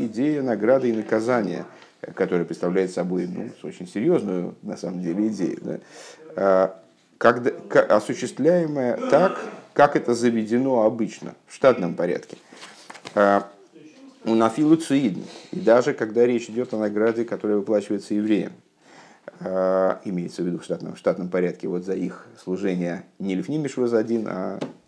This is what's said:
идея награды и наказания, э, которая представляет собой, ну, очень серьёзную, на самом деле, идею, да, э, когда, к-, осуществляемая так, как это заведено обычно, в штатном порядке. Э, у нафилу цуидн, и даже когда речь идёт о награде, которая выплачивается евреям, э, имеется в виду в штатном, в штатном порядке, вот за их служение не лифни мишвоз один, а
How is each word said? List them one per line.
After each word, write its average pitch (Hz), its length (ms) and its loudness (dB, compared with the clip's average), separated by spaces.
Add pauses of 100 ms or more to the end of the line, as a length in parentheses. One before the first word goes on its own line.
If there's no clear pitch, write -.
идея 139 360 -2
награды 123 480 2
и 113 40 0
наказания, 110 720 0 (360)
э, - 100 -12
которая 90 340 0
представляет 90 460 -2
собой, 90 360 -2
ну, 95 220 -10 (140)
очень 87 240 -12
серьёзную, 101 760 -2
на - 160 -10
самом 92 240 -8
деле, 92 260 0
идею, 95 340 -2
да, - 180 -8 (560)
э, 95 340 4 (480)
когда, 120 340 4
к-, - 440 2
осуществляемая 135 1000 0 (120)
так, 180 300 4 (340)
как 143 220 6
это 120 180 0
заведено 117 720 2
обычно, 110 520 -2 (120)
в - 80 -20
штатном 117 400 4
порядке. - 420 -4 (800)
Э, 101 260 6 (840)
у 113 100 2
нафилу 151 400 4
цуидн, 139 460 0 (300)
и - 80 -6
даже 120 340 4
когда 113 320 2
речь 120 240 0
идёт 120 240 -4
о 110 40 -4
награде, 110 460 0
которая 104 340 -2
выплачивается 101 560 -2
евреям, 104 400 0 (880)
э, 92 560 2 (100)
имеется 87 380 -6
в - 20 -2
виду 87 140 -4
в - 40 -14
штатном, 85 320 -8
в - 20 -18
штатном 90 320 -2
порядке, 90 380 -2
вот 90 180 -6
за 95 80 -4
их 92 340 -6 (140)
служение 92 640 -4 (160)
не 95 160 -4
лифни 110 220 -4
мишвоз 127 360 -2
один, 113 340 0
а 95 320 -6 (280)